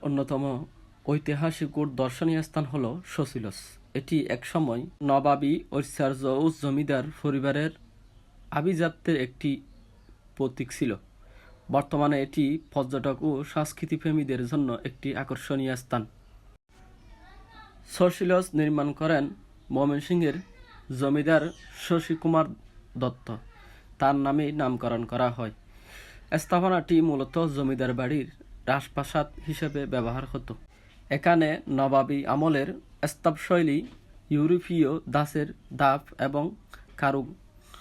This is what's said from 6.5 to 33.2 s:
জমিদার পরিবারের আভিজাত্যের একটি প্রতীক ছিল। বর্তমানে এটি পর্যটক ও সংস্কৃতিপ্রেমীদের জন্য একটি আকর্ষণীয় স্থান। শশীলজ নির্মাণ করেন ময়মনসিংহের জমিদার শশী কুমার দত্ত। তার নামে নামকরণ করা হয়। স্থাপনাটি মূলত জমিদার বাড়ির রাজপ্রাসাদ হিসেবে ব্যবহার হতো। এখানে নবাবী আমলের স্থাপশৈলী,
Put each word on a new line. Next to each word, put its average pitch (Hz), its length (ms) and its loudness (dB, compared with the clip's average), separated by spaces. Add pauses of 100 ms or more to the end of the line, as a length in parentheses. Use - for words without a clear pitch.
জমিদার 143 420 0 (180)
পরিবারের 139 500 0 (800)
আভিজাত্যের 160 680 0
একটি 131 400 -4 (720)
প্রতীক 131 360 -4
ছিল। 117 240 -2 (760)
বর্তমানে 143 500 2
এটি 143 380 0 (140)
পর্যটক 131 500 -2
ও 147 200 0
সংস্কৃতিপ্রেমীদের 151 1040 -2
জন্য 127 380 0
একটি 131 320 -8
আকর্ষণীয় 131 600 -4
স্থান। 123 300 -4 (1900)
শশীলজ 180 640 2
নির্মাণ 147 400 0
করেন 156 360 0 (420)
ময়মনসিংহের 143 640 0 (640)
জমিদার 147 500 2 (280)
শশী 165 380 0
কুমার 160 300 2 (520)
দত্ত। 127 400 -4 (600)
তার 139 160 4
নামে 143 360 0
নামকরণ 123 540 -2
করা 123 240 0
হয়। 113 220 -4 (880)
স্থাপনাটি 175 600 4
মূলত 160 460 0
জমিদার 135 460 0
বাড়ির 131 380 -2 (340)
রাজপ্রাসাদ 143 600 0 (200)
হিসেবে 147 380 -4
ব্যবহার 127 400 -2
হতো। 123 300 -10 (540)
এখানে 156 600 4
নবাবী 135 560 2
আমলের 151 540 2 (280)
স্থাপশৈলী, 165 800 2 (420)